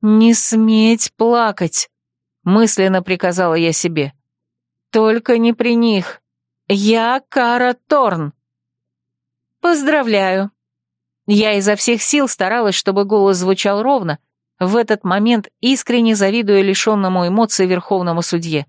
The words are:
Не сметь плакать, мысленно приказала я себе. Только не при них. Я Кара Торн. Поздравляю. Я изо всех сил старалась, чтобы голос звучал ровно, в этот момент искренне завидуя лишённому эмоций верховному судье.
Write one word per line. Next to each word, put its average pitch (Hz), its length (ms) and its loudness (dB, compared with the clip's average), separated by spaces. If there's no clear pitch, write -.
Не 220 320 4
сметь 220 840 2
плакать, 226 720 -2
мысленно 190 600 2
приказала 180 520 -2
я 165 180 0
себе. 156 400 -4
Только 226 460 0
не 233 140 2
при 233 240 0
них. 226 460 -2
Я 226 580 0
Кара 247 480 0
Торн. 185 460 0
Поздравляю. 226 920 0
Я 208 300 2
изо 202 180 0
всех 233 260 -2
сил 285 280 0
старалась, 202 460 -2
чтобы 196 280 -2
голос 196 340 2
звучал 190 460 -2
ровно, 220 360 -2
в 185 160 -2
этот 220 280 0
момент 208 460 0
искренне 240 540 0
завидуя 202 460 2
лишённому 190 680 0
эмоций 202 380 0
верховному 180 560 -2
судье. 165 480 -4